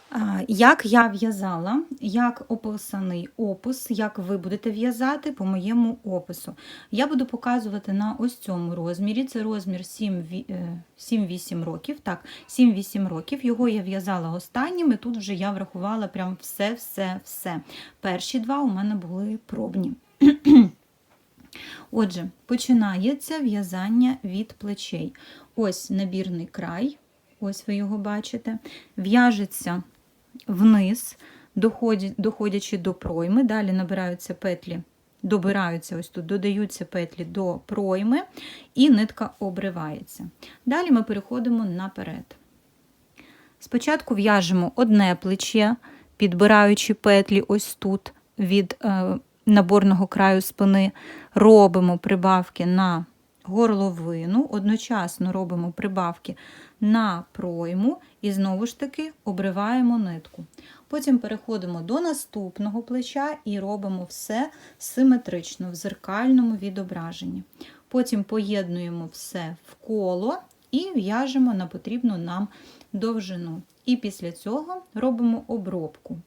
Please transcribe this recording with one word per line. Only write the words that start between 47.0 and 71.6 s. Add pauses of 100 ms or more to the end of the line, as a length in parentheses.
ось
тут (260)
від,
е, (280)
наборного
краю
спини, (420)
робимо
прибавки
на (380)
горловину,
одночасно
робимо
прибавки (440)
на
пройму (220)
і
знову
ж
таки (120)
обриваємо
нитку. (440)
Потім
переходимо
до
наступного
плеча
і
робимо
все (280)
симетрично
в
зеркальному
відображенні. (460)
Потім
поєднуємо
все (100)
в
коло (320)
і
в'яжемо
на